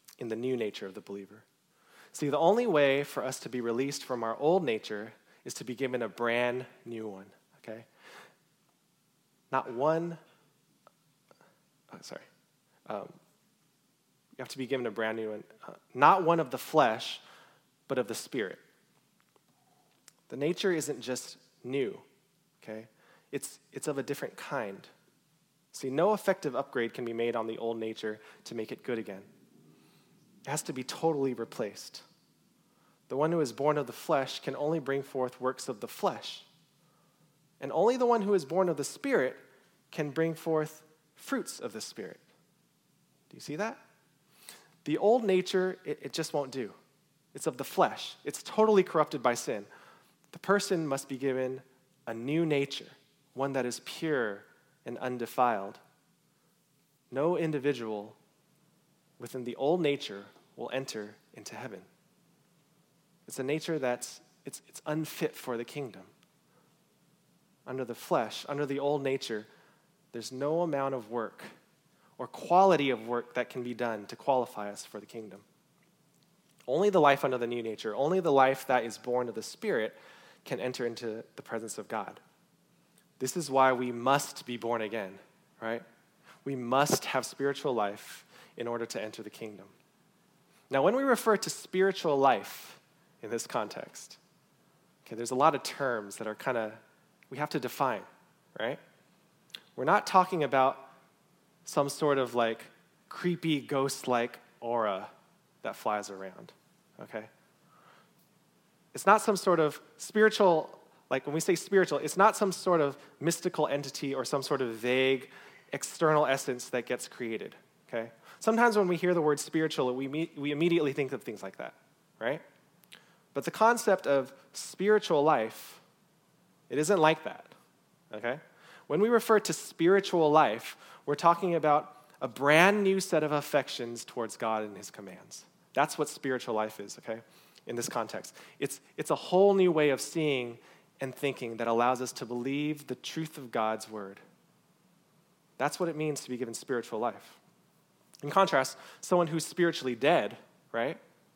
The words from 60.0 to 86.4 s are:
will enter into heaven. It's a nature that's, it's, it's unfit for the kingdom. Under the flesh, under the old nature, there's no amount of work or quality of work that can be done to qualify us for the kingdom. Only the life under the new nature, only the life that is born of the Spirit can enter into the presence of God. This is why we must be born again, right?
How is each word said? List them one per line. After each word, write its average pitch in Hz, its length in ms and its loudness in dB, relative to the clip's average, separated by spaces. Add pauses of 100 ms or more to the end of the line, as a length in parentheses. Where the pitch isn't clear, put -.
will 120 160 -8
enter 110 440 -8 (180)
into 107 200 -16
heaven. 113 260 -12 (1500)
It's - 120 -14
a 135 40 -2
nature 156 360 -2
that's, 123 420 -4 (240)
it's, - 240 -14
it's - 180 -20
unfit 156 480 -4
for 123 220 -8
the 117 80 -6
kingdom. 120 380 -12 (1600)
Under 131 180 -6
the 117 100 -8
flesh, - 540 -2
under 143 160 -4
the 139 140 -4
old 143 240 0
nature, 131 440 -4 (640)
there's 113 180 -10
no 147 320 -2
amount 139 320 -2
of 110 160 -8
work 117 320 -6 (760)
or 123 80 -8
quality 175 640 4
of 113 160 -2
work 120 280 -4
that 123 160 -2
can 127 120 -8
be 120 120 -6
done 113 320 -4
to - 100 -14
qualify 113 540 -2
us 101 140 -12
for - 160 -14
the 101 60 -16
kingdom. 107 340 -16 (1300)
Only 180 220 2
the 185 100 6
life 139 240 6
under 131 140 2
the 120 80 -2
new 120 160 -4
nature, 110 320 -6
only 156 260 0
the 165 120 2
life 135 360 4
that 123 160 2
is 117 120 -8
born 123 320 -2
of 107 60 -8
the 110 80 -8
Spirit 117 520 -4 (500)
can 120 160 -6
enter 123 260 -4
into 113 380 -8 (100)
the - 80 -16
presence 113 340 -8
of 104 120 -12
God. 107 320 -8 (1000)
This 131 180 -4
is 151 140 -4
why 131 220 6
we 123 200 -2
must 131 540 0
be 120 100 -8
born 117 240 -2
again, 98 380 -6 (420)
right? 113 220 -4 (640)